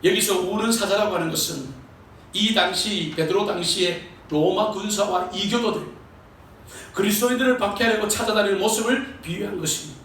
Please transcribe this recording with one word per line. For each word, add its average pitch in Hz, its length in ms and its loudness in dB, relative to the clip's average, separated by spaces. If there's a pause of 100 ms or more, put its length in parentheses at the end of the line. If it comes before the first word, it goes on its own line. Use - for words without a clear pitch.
여기서 214 360 4
우는 214 320 0
사자라고 202 440 2
하는 170 140 -2
것은 143 380 -4 (640)
이 214 200 2
당시, 180 600 0
베드로 180 300 2
당시에 175 600 -2 (220)
로마 185 420 2
군사와 196 640 -2
이교도들, 208 600 -2 (1000)
그리스도인들을 247 640 2
박해하려고 214 500 2
찾아다니는 208 520 2
모습을 226 600 0
비유한 196 380 -6
것입니다. 156 460 -6